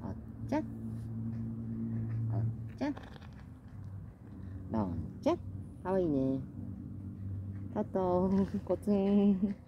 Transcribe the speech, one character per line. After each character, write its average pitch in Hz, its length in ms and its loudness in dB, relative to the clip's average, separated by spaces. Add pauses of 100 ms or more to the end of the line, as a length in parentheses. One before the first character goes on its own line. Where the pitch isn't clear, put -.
お 101 60 -4
っ 92 60 -4 (340)
ち - 60 2
ゃ 208 40 4
ん。 - 40 -2 (1700)
お 113 80 2
っ 113 40 2 (340)
ち - 80 0
ゃ 302 40 2
ん。 277 60 -2 (1800)
ロ 110 140 2
ン 80 360 -4
ち - 80 4
ゃ 339 40 4
ん。 - 60 -2 (440)
か 185 80 -2
わ 190 80 4
い 180 40 4
い - 40 4
ね。 135 340 4 (1300)
ト 208 120 2
ト、 185 440 4 (360)
コ 180 120 2
ツ - 140 0
ン。 202 640 6 (120)